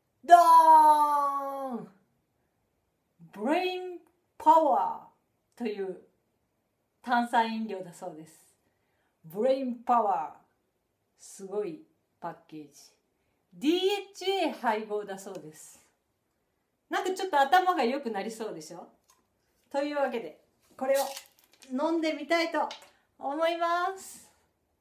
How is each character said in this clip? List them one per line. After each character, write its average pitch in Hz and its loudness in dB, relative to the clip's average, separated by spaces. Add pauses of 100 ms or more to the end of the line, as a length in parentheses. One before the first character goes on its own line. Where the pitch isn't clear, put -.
(260)
ド 339 8
ー 294 6
ン、 220 -12 (1500)
ブ 226 -4
レ 359 0
イ 370 -6
ン 370 -12 (380)
パ - 4
ワ - 2 (480)
ー - -20
と 240 -8
い 208 -6
う 190 -8 (1040)
炭 240 0
酸 226 0
飲 220 -8
料 190 -10
だ 170 -18
そ 185 -16
う 160 -14
で 156 -18
す。 - -20 (680)
ブ 180 -4
レ 269 2
イ - -6
ン 247 -6 (100)
パ 240 2
ワ 175 -4
ー、 - -20 (800)
す - -20
ご 202 -6
い 160 -10 (380)
パ 170 -12
ッ 165 -12 (120)
ケ 156 -18
ー 151 -14
ジ。 143 -20 (840)
デ 180 -4
ィ 320 6
ー 349 4
エ - 2 (340)
イ - -20
チ 359 -12
エ 381 0
ー 247 -6
配 214 -2
合 208 -6
だ 196 -12
そ 202 -16
う 185 -14
で 156 -16
す。 - -20 (1040)
な 370 -4
ん 392 -8
か 370 -2
ち 381 -6
ょ 381 -4
っ - -10
と 285 2
頭 359 2
が 302 0
良 262 -2
く 233 -8
な 196 -6
り 196 -10
そ 214 -10
う - -12
で 160 -14
し 175 -18
ょ？ 185 -18 (840)
と 277 -4
い 294 -4
う 285 -6
わ 269 0
け 240 -6
で、 - -14 (360)
こ 254 -8
れ 269 2
を 277 0 (680)
飲 311 -2
ん 320 -2
で 311 -2
み 294 -10
た 339 0
い 320 -4
と 302 -2 (520)
思 294 -4
い 339 -2
ま 349 -2
す。 - -20 (500)